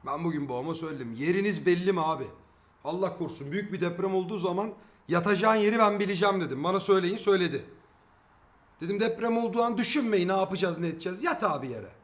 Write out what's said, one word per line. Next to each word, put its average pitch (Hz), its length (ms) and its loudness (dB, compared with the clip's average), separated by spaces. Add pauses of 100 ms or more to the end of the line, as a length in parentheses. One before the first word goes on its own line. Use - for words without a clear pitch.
Ben 151 180 -6
bugün 147 240 -2
babama 131 260 -4
söyledim. 143 400 -8
"Yeriniz 175 520 0
belli 180 260 2
mi 175 80 0
abi? 156 260 -2 (580)
Allah 175 340 -4
korusun 143 340 -8
büyük 208 200 -6
bir 185 80 -6
deprem 180 340 -2
olduğu 185 240 -2
zaman 190 340 -2 (360)
yatacağın 190 480 4
yeri 214 220 4
ben 208 220 4
bileceğim." 196 400 2
dedim. 139 240 -4
Bana 185 160 2
söyleyin, 190 360 4
söyledi. 180 480 2 (1160)
Dedim, 196 200 -4
"Deprem 226 380 0
olduğu 233 240 0
an 233 160 0
düşünmeyin, 214 500 2
ne 190 80 2
yapacağız, 185 420 0
ne 170 100 -2
edeceğiz. 185 360 -6
Yat 330 200 -2
abi 139 260 -2
yere." 104 180 -10 (160)